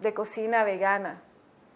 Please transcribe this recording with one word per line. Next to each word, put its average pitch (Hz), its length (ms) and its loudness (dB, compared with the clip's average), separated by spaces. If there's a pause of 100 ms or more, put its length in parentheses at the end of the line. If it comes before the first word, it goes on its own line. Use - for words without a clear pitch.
de 208 140 0
cocina 220 500 0
vegana, 196 560 0 (560)